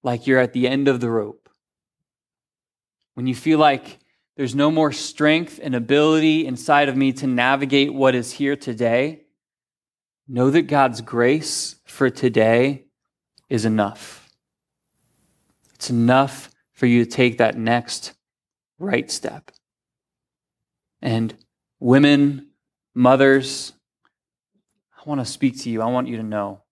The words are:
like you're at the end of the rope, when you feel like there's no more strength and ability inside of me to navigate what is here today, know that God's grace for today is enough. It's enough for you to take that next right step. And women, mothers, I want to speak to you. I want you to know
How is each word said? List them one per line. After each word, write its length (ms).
like 220
you're 120
at 140
the 140
end 200
of 120
the 100
rope, 400
when 100
you 80
feel 240
like 400
there's 160
no 160
more 220
strength 720
and 120
ability 720
inside 440
of 60
me 160
to 140
navigate 680
what 220
is 200
here 220
today, 680
know 240
that 120
God's 380
grace 840
for 260
today 720
is 160
enough. 640
It's 160
enough 640
for 120
you 180
to 60
take 300
that 180
next 560
right 320
step. 400
And 340
women, 680
mothers, 800
I 140
want 120
to 40
speak 360
to 100
you. 100
I 60
want 200
you 100
to 60
know 380